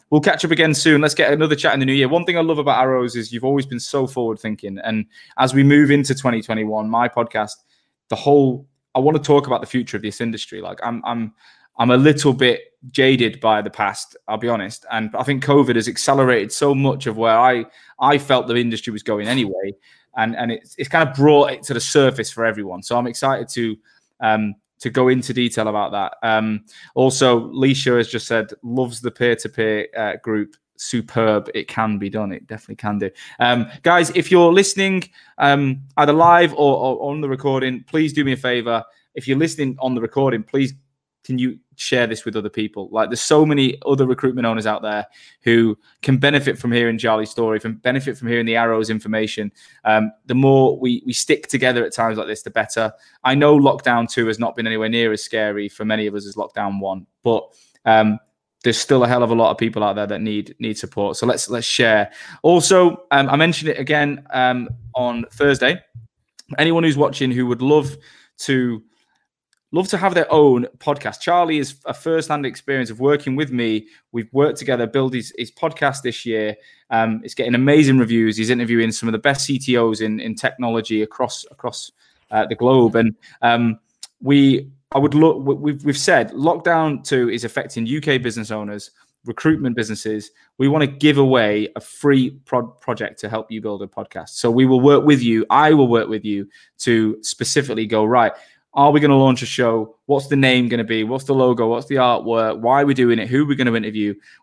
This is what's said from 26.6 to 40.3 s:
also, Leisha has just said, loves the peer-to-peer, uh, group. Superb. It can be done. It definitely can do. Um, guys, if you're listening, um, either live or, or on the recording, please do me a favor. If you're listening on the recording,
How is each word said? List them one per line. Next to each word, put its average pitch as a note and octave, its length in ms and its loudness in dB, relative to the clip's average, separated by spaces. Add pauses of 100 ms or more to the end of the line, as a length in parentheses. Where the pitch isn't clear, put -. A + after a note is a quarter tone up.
also, C3 560 2
Leisha C3 460 0
has A2+ 100 0
just - 180 -8
said, A2 260 -4 (120)
loves A#2+ 360 -4
the A#2+ 120 -8
peer-to-peer, A2 760 -2 (100)
uh, G#2+ 280 -4
group. G#2+ 320 -6 (200)
Superb. A2 800 -2
It - 140 -8
can G#2+ 300 -2
be G2 120 -6
done. G#2 220 -6
It - 160 -16
definitely G#2+ 260 -16
can G#2 240 -6
do. G2 120 -4 (280)
Um, A#2+ 320 0 (140)
guys, E3+ 320 2
if F3+ 160 -2
you're F3 200 8
listening, F#3+ 520 0 (340)
um, C#3 440 2 (160)
either D3 140 4
live E3+ 420 6
or, C#3+ 220 4
or C3 360 -2
on D3+ 80 -8
the D3 80 -4
recording, C3 580 -4
please D#3 260 -2
do D3 120 0
me C3+ 80 0
a B2+ 40 -4
favor. A#2+ 460 -2 (320)
If B2+ 140 -10
you're C3+ 100 0
listening C#3+ 400 -2
on C3 160 -2
the A#2+ 60 -4
recording, A#2 420 -2